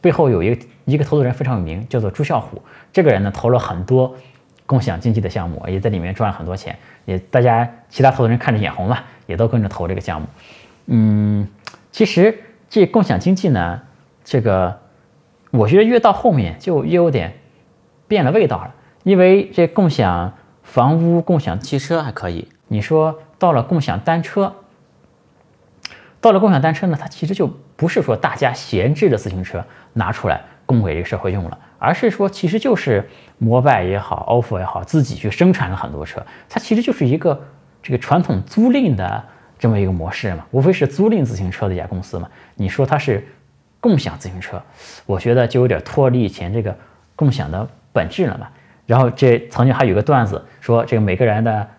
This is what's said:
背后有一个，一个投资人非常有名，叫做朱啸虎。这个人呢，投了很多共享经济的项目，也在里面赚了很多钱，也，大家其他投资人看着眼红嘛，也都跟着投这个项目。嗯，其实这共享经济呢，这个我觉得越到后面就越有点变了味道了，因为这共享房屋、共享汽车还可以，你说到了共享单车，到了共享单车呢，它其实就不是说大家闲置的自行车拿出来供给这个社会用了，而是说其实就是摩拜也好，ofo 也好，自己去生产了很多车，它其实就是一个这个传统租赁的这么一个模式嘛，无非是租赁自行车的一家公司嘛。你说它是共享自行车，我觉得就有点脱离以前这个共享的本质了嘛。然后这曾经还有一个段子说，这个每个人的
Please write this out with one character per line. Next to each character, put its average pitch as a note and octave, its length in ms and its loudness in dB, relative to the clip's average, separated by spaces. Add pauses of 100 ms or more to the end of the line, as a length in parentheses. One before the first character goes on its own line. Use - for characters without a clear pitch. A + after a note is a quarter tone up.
背 F3 120 2
后 C#3+ 180 2
有 F2+ 120 2
一 A2 120 0
个， - 120 -12 (180)
一 C3+ 120 0
个 D3 80 0
投 D3+ 140 0
资 C3+ 60 2
人 B2 80 0
非 B2+ 120 -6
常 B2+ 120 -2
有 F#2+ 40 -2
名， F2 280 -8
叫 C3 100 -4
做 G#2 120 -2
朱 D3+ 120 -6
啸 C#3+ 160 -2
虎。 - 240 -10 (300)
这 F#3 100 2
个 D3+ 80 4
人 G2 120 2
呢， G2 80 -2
投 A2+ 200 -2
了 B2 80 4
很 F#2 260 -6
多 B2+ 300 2 (520)
共 C3 140 2
享 F2 200 -4
经 A#2 120 0
济 G#2+ 80 0
的 F#2+ 80 -4
项 F2+ 200 -6
目， - 200 -10
也 F#2+ 120 -2
在 G2 100 -2
里 F#2+ 80 -4
面 F2 160 -6
赚 G#2 160 -2
了 F#2+ 60 -8
很 D#2+ 80 -12
多 F2+ 120 -8
钱， - 200 -14 (280)
也， F#2 140 -4
大 B2 220 0
家 A#2 280 2 (200)
其 - 140 -2
他 C3+ 80 8
投 B2+ 140 0
资 A2+ 40 4
人 A#2+ 100 2
看 B2 140 0
着 G#2+ 80 0
眼 E2 120 -4
红 F#2+ 140 -6
嘛， A#2 120 -2 (280)
也 - 100 -6
都 A2+ 120 2
跟 A#2 140 0
着 G2 60 -2
投 F2 200 -6
这 F#2 60 -4
个 F#2+ 60 -6
项 D#2 200 -8
目。 D2+ 60 -10 (600)
嗯， G#2 600 2 (420)
其 - 140 2
实 G#3 340 2 (300)
这 G3+ 180 4
共 A3 160 2
享 G2 160 0
经 F#3 160 2
济 F#3 140 -2
呢， F2+ 320 0 (440)
这 C3 160 0
个 F#2 400 0 (680)
我 A2+ 160 4
觉 C#3+ 100 4
得 G#3 60 8
越 A#3 160 4
到 A3 140 4
后 - 200 2
面 F#2 260 -2
就 D#3+ 260 -2
越 D#3 80 -2
有 F3 180 4
点 G2 240 -2 (720)
变 G3 180 0
了 C3 60 2
味 G3 160 2
道 F#2+ 120 -2
了， - 160 -14 (280)
因 F#3+ 160 4
为 F#3+ 320 6
这 E3+ 160 2
共 E3+ 240 2
享 F2+ 420 0 (300)
房 D3 400 2
屋、 E3+ 180 2
共 E3+ 200 0
享 F2+ 180 -4
汽 C3+ 200 -4
车 D#3 240 -2
还 C3 100 -8
可 F#2 180 -8
以， E2+ 180 -10 (200)
你 G#2+ 120 -2
说 D#3 400 0 (180)
到 F3 140 2
了 B2 100 2
共 D#3+ 180 0
享 - 200 -4
单 E3 220 0
车， - 320 -4 (1700)
到 E3+ 120 6
了 F#3 80 4
共 G#3 100 4
享 D3 100 4
单 D#3+ 120 2
车 E3+ 140 -4
呢， D#3 140 -2
它 - 60 -14
其 - 200 -8
实 F#3+ 80 -4
就 F#3+ 120 0 (300)
不 E3 120 0
是 - 140 0
说 A2+ 140 0
大 - 180 -4
家 B2 180 0
闲 A2+ 420 -2
置 F#3 140 2
的 A#2+ 80 2
自 G#2 140 -6
行 F2+ 120 -6
车 F2+ 220 -10 (280)
拿 G2 180 -2
出 - 180 -4
来 C#2+ 140 -2 (240)
供 A#2 160 2
给 E2 120 -2
这 E2 60 -4
个 F#2 60 -6
社 G#2 100 -6
会 F#2 160 -4
用 F#2+ 120 -4
了， - 140 -12 (200)
而 D3+ 160 0
是 A3+ 160 0
说 G3+ 180 -2
其 F#3 200 -4
实 G#3 100 -2
就 A#3+ 160 0
是 A2 340 -2 (300)
摩 A#2 240 2
拜 A#2+ 220 2
也 F#2+ 140 -2
好， - 300 -8
ofo A#2 300 0
也 F#2 60 -4
好， F2 180 -8
自 D3+ 200 0
己 - 120 -4
去 - 160 -6
生 F3+ 220 4
产 F#2 180 -2
了 F#2+ 60 -6
很 C2 140 -8
多 D2 140 -10
车， - 200 -12 (240)
它 - 100 -8
其 - 160 -2
实 A#3 80 2
就 A#3+ 100 -2
是 D3 140 0
一 C3 120 2
个 D3+ 220 0 (420)
这 - 100 -6
个 B2 60 -2
传 E3+ 240 0
统 F#2+ 220 -2
租 A#3+ 280 2
赁 A#3 220 2
的 F#2+ 300 -4 (340)
这 A#2+ 100 0
么 G#2+ 100 2
一 G2 80 2
个 F#2 60 0
模 E2+ 180 -4
式 F#2+ 240 -6
嘛， D#2+ 160 -12
无 C3 100 2
非 E3+ 120 4
是 D#3 140 0
租 G3+ 220 0
赁 G#3 160 2
自 A2+ 120 -4
行 F#2 140 -4
车 G2+ 180 -4
的 F#2 60 -2
一 - 20 -4
家 E2 100 -6
公 F#2 160 -8
司 - 160 -12
嘛。 E2+ 100 -8 (280)
你 G2 120 -2
说 C3+ 160 0
它 D3 140 0
是 G#2+ 280 -2 (540)
共 G3+ 180 4
享 - 200 -6
自 - 100 -14
行 F#2 120 -12
车， - 200 -12 (460)
我 G2 120 -2
觉 A#2+ 160 0
得 B2 120 4
就 B2 140 0
有 B2 80 4
点 E2+ 140 0
脱 C3+ 280 0
离 B2 100 0
以 G#2 80 0
前 F2+ 240 -8
这 A2+ 100 -4
个 G2+ 140 -6 (380)
共 D3 160 2
享 D2 200 -6
的 G2 160 -6 (260)
本 F2 180 -2
质 F3+ 160 -2
了 A2 100 -4
嘛。 - 120 -14 (380)
然 A#2+ 120 4
后 B2+ 120 4
这 A#2+ 280 4 (120)
曾 A#2+ 160 0
经 C3 80 4
还 C3+ 100 2
有 A2 60 2
一 F#2 40 0
个 G#2 80 2
段 B2+ 240 2
子 G2+ 180 -6 (160)
说， A#2 240 2
这 A#2 120 -2
个 A2 40 2
每 G2 140 0
个 B2 100 0
人 A2 200 2
的 G#2+ 240 -2 (100)